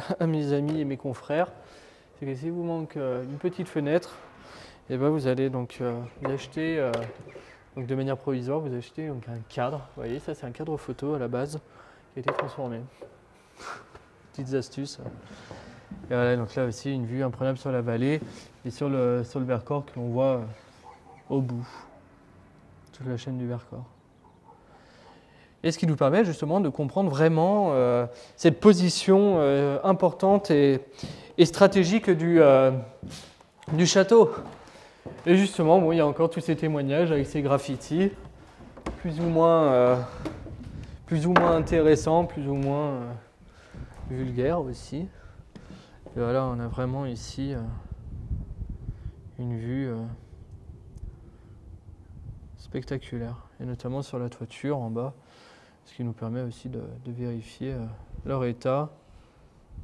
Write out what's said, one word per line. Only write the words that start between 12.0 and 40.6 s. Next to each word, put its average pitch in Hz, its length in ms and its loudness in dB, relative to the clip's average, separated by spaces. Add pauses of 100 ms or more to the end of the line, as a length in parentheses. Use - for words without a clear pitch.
qui 135 60 -10
a - 0 -
été - 120 -2
transformé. 123 480 -6 (1500)
Petites 135 220 -8
astuces. 139 440 -6 (1120)
Et 127 40 -2
voilà, 123 220 2
donc 117 200 -4
là 131 80 0
aussi 123 280 -6
une 123 140 -4
vue 127 160 -4
imprenable 131 360 -4
sur 139 120 -8
la 123 100 -2
vallée 123 400 0 (440)
et 123 60 -6
sur 143 180 -4
le, 123 340 0
sur 113 160 -8
le 131 80 -4
Vercors 143 400 -4
que - 80 -20
l'on 120 140 -6
voit, 123 160 0
euh, 127 200 0 (840)
au 139 100 0
bout. 123 260 -4 (1300)
Toute 127 140 -14
la 127 100 -4
chaîne 127 220 -8
du 123 80 -4
Vercors. 120 380 -10 (1800)
Et 165 80 2
ce 160 80 -4
qui 180 80 2
nous 156 80 4
permet 160 300 4
justement 165 360 0
de 175 80 2
comprendre 156 400 -2
vraiment, 165 600 4
euh, 123 360 4 (280)
cette - 240 4
position, 190 800 6
euh, 139 460 4
importante 190 680 2
et, 139 300 6 (580)
et 175 80 10
stratégique 196 640 4
du, 170 300 6
euh, 135 320 8 (1000)
du 165 140 4
château. 196 460 8 (920)
Et 175 120 8
justement, 185 440 6
bon, 160 120 4
il 170 60 4
y - 20 4
a 147 60 6
encore 160 240 2
tous 170 100 -6
ces 160 160 0
témoignages 151 560 0
avec 143 160 0
ces 151 140 -2
graffitis, 143 680 0 (880)
plus 160 220 -6
ou 170 40 0
moins, 165 380 6 (100)
euh, 123 240 6 (1080)